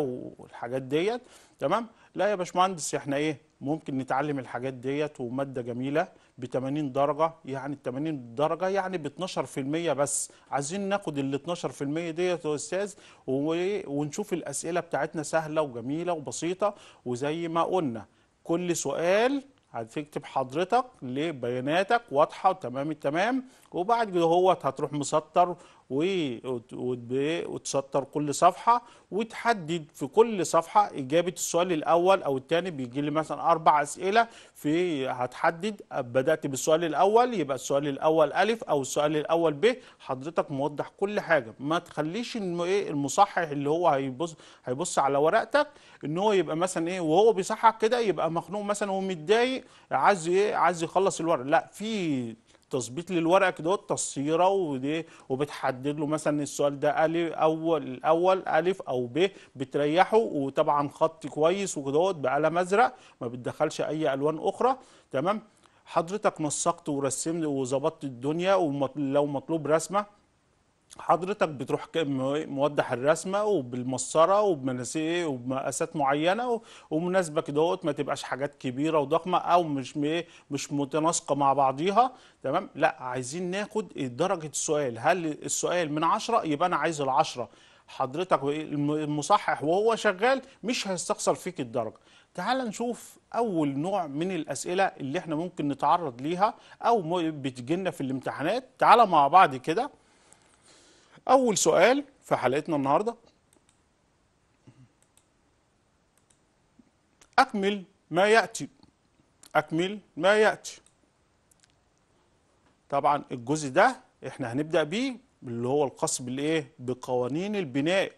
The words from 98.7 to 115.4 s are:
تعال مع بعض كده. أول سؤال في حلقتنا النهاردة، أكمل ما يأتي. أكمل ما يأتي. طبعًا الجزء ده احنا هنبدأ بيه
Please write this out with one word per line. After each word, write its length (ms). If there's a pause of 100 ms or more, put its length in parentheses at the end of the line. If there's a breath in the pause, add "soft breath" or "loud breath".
تعال 300
مع 180
بعض 280
كده. 360 (1400 soft breath)
أول 280
سؤال 460 (200)
في 120
حلقتنا 400
النهاردة، 400 (4000)
أكمل 440 (280)
ما 140
يأتي. 420 (880)
أكمل 440 (180)
ما 180
يأتي. 460 (2000)
طبعًا 420
الجزء 380
ده 260 (320)
احنا 260
هنبدأ 300
بيه 340 (260)